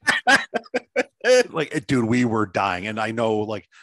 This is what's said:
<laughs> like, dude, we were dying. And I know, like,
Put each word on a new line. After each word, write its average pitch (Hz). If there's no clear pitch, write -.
<laughs> -
like, 156
dude, 127
we 123
were 110
dying. 95
And 110
I 110
know, 113
like, 107